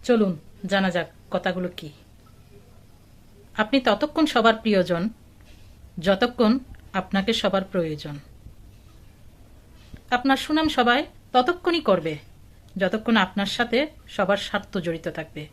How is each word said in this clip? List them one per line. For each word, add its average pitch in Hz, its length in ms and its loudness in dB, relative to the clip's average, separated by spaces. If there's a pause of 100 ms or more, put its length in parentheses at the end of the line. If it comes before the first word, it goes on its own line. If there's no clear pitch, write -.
চলুন 214 280 2 (380)
জানা 190 200 2
যাক 170 180 -2 (220)
কথাগুলো 180 380 -4 (100)
কি। 156 100 -14 (1700)
আপনি 220 220 0 (120)
ততক্ষণ 302 380 2
সবার 226 360 4
প্রিয়জন 180 400 2 (1040)
যতক্ষণ 214 460 2 (480)
আপনাকে 190 320 -2 (100)
সবার 190 300 0
প্রয়োজন। 151 440 -4 (1900)
আপনার 269 340 2
সুনাম 311 240 2
সবাই 247 320 2 (320)
ততক্ষণই 339 580 2
করবে 165 240 0 (600)
যতক্ষণ 214 400 0
আপনার 196 400 0
সাথে 233 220 0 (360)
সবার 202 320 0
স্বার্থ - 260 -6 (120)
জড়িত 165 220 -6 (120)
থাকবে। 156 240 -12 (100)